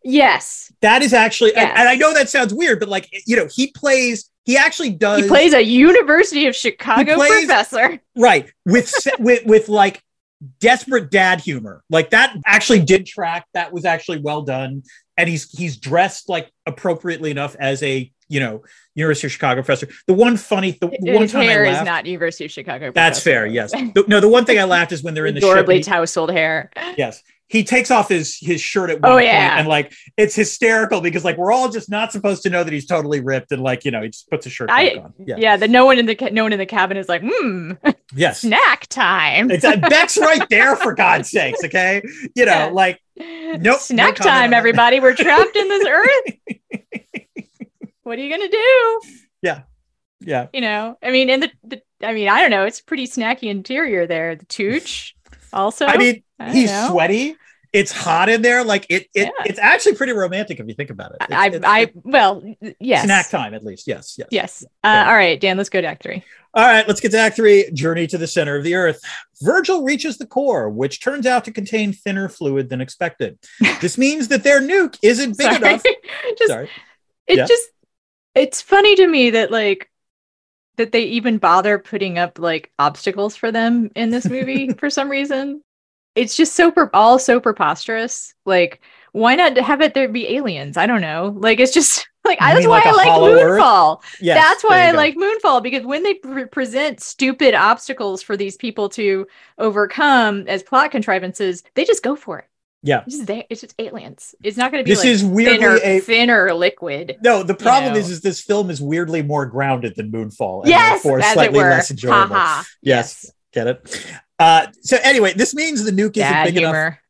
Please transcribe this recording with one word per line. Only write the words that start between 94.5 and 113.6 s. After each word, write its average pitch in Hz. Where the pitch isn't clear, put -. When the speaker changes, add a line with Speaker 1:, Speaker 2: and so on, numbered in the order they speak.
Speaker 2:
there 427
Speaker 1:
why 370
Speaker 2:
you 339
Speaker 1:
I 339
Speaker 2:
go. 330
Speaker 1:
like 302
Moonfall, 381
because 247
when 294
they 403
pre-, 262
present 262
stupid 262
obstacles 202
for 202
these 196
people 214
to 196
overcome 214
as 190
plot 285
contrivances, 185
they 294
just -
go 269
for 170
it. -
Speaker 2:
Yeah. 143
Speaker 1:
It's 269
just, 247
they, 214
it's 226
just -
aliens. -
It's 202
not 254
gonna 262
be, 214
Speaker 2:
This 302
Speaker 1:
like, 262
Speaker 2:
is 202
weirdly 226
Speaker 1:
thinner, 202
Speaker 2:
a 190
Speaker 1:
thinner 226
liquid, 170
Speaker 2:
No, 220
the 180
Speaker 1:
you 190
Speaker 2:
problem 254
Speaker 1:
know? 214
Speaker 2:
is, 180
is 165
this 190
film 202
is 143
weirdly 160
more 143
grounded 123
than 107
Moonfall, 104
and 311
Speaker 1:
Yes, 440
Speaker 2:
therefore 269
Speaker 1:
as 208
it 214
Speaker 2:
slightly 208
Speaker 1:
were. 180
Speaker 2:
less 170
enjoyable. 131
Speaker 1:
Ha 185
ha. -
Speaker 2:
Yes. -
Speaker 1:
Yes. -
Speaker 2:
Get 117